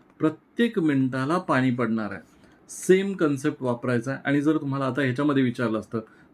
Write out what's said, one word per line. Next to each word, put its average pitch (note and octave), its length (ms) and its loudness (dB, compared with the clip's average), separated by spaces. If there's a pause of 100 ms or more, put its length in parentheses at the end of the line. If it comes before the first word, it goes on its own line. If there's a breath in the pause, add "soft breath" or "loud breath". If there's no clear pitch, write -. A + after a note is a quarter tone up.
(180 soft breath)
प्रत्येक A3 600 -2
मिनिटाला C3+ 600 0
पाणी C3 320 2
पडणार A2+ 420 -2
आहे. F#2+ 80 -12 (480 soft breath)
सेम G3 440 2
कन्सेप्ट D3 500 -2
वापरायचा B2 500 -2
आहे. C3+ 120 -8
आणि C#3+ 160 2
जर D3+ 160 2
तुम्हाला C#3 300 -4
आता C3 160 -2
ह्याच्यामध्ये C3+ 400 2
विचारलं A#2+ 380 0
असतं, G#2+ 200 -6 (340 loud breath)